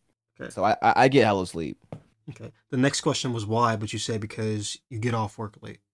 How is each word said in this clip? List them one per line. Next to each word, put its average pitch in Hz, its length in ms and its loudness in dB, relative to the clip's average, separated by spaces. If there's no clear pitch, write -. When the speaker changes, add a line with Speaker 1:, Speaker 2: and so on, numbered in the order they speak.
Speaker 1:
Okay. - 100 -12
Speaker 2:
So 98 140 -4
I, 107 160 2
I, 110 160 6
I 127 120 8
get 135 160 6
hella 98 220 2
sleep. 80 320 -8
Speaker 1:
Okay. 117 220 -16
The 139 60 -4
next 131 240 2
question 135 320 -2
was 113 120 -4
why, 113 320 2
but 107 160 -6
you 110 60 -6
said 110 220 -4
because 107 580 -6
you 113 100 -10
get 120 160 0
off 110 240 -4
work 107 220 -12
late. 110 200 -16